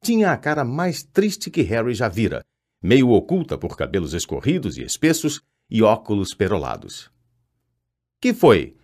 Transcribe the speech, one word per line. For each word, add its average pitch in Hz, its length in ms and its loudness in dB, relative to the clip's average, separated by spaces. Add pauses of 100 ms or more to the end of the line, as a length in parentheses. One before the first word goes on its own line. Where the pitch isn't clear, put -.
Tinha 220 300 2
a 135 40 0
cara 147 280 -4
mais 156 380 -4
triste - 480 -2
que 160 120 -2
Harry 117 320 -2
já 113 140 -2
vira, 90 360 -2 (380)
meio 123 280 4
oculta 147 460 2
por 85 200 -8
cabelos 76 360 -4
escorridos 85 640 -4
e 64 60 -12
espessos 156 580 -2 (300)
e 110 120 2
óculos 107 520 2
perolados. 67 760 -4 (1080)
Que 247 140 0
foi? 98 500 4